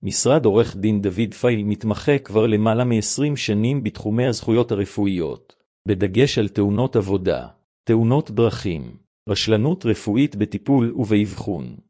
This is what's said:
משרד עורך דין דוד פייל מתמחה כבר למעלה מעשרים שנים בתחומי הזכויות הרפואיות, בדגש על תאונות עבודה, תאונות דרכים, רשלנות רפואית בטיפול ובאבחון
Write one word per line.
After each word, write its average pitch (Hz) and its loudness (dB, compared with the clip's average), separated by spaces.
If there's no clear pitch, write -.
משרד 123 0
עורך 107 4
דין 101 0
דוד 101 -2
פייל 117 0
מתמחה 104 0
כבר 110 0
למעלה 110 2
מעשרים 127 -2
שנים 117 -2
בתחומי 110 -2
הזכויות 117 2
הרפואיות, 95 -4
בדגש 101 2
על 107 0
תאונות 104 0
עבודה, 92 -2
תאונות 117 2
דרכים, 98 -2
רשלנות 107 0
רפואית 113 0
בטיפול 117 0
ובאבחון 101 -2